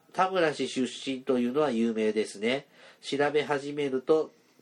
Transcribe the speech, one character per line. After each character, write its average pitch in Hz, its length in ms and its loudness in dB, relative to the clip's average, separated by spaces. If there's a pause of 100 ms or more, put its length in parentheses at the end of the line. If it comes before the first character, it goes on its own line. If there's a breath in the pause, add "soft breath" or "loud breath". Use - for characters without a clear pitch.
(140)
田 190 180 2
村 165 240 2
市 131 120 -2
出 123 240 -2
身 131 300 -8
と 127 160 0
い 120 120 0
う 123 40 -4
の 147 80 0
は 147 80 2
有 113 240 0
名 110 180 0
で 104 140 0
す 98 140 -14
ね。 123 260 -2 (380 loud breath)
調 - 140 -4 (140)
べ 147 120 2
始 143 300 -2
め 147 140 -2
る 131 140 -2
と、 156 300 2 (300)